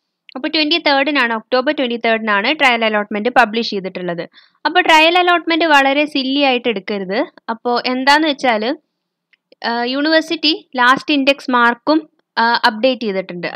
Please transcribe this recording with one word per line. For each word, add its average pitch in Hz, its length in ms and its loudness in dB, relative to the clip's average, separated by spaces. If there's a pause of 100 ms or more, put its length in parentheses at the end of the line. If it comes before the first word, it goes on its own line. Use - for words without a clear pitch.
(360)
അപ്പൊ 269 180 -8
ട്വന്റി 311 320 -2
തേർഡിനാണ്, 277 540 0
ഒക്ടോബർ 254 400 -2
ട്വന്റി 240 240 -4
തേർഡിനാണ് 220 460 0 (100)
ട്രയൽ 240 280 2
അലോട്ട്മെന്റ് 214 520 -2
പബ്ലിഷ് 226 340 0
ചെയ്തിട്ടുള്ളത്. 180 500 -6 (440)
അപ്പൊ 339 200 0
ട്രയൽ 320 340 6
അലോട്ട്മെന്റ് 339 520 0
വളരെ 277 300 4 (100)
സില്ലി 269 340 -2
ആയിട്ട് 247 240 0
എടുക്കരുത്. 196 480 -6 (340)
അപ്പൊ 240 180 -6 (200)
എന്താന്ന് 277 400 2
വെച്ചാല്, 226 380 -2 (1000)
ആ, - 20 -2 (220)
യൂണിവേഴ്സിറ്റി 320 600 0 (260)
ലാസ്റ്റ് 262 380 4
ഇൻഡെക്സ് 277 380 0
മാർക്കും, 240 440 2 (420)
ആ, 226 40 2 (240)
അപ്ഡേറ്റ് 240 380 -2
ചെയ്തിട്ടുണ്ട്. 185 480 -6